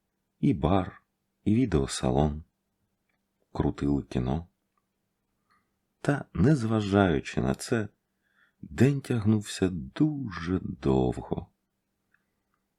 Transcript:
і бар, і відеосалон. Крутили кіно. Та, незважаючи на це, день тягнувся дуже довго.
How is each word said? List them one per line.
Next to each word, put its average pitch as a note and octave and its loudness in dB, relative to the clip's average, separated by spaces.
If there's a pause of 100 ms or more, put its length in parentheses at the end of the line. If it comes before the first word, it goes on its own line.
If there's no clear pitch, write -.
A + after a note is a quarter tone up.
(400)
і D3 2
бар, F2+ 0 (420)
і G#2 2
відеосалон. D2+ 0 (1080)
Крутили C#2+ 0
кіно. C2 -4 (1500)
Та, C#3+ -2
незважаючи G2+ 2
на C2 0
це, A2+ -4 (720)
день C3 2
тягнувся G#2+ 0
дуже F#2 -4
довго. - -2 (1300)